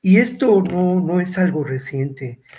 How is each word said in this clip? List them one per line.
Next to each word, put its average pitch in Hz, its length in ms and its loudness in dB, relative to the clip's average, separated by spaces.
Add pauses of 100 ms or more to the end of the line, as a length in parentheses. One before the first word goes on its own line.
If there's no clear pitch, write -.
Y 190 140 6
esto 226 440 2
no, 180 380 0
no 175 200 -2
es 180 200 -4
algo 156 240 0
reciente. 135 760 -8 (180)